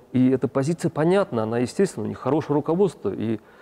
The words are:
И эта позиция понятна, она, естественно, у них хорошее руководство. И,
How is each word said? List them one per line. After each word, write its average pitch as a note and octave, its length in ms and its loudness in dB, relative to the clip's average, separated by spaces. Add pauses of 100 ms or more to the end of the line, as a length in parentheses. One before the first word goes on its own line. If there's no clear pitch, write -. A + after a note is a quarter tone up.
(120)
И B2+ 180 4
эта C3 160 0
позиция D3 440 -2
понятна, E3+ 540 0
она, A2+ 140 -2
естественно, B2 480 -2
у - 20 -4
них G#2+ 100 -8
хорошее C#3+ 360 0
руководство. D#3+ 580 0
И, A2 280 -4 (220)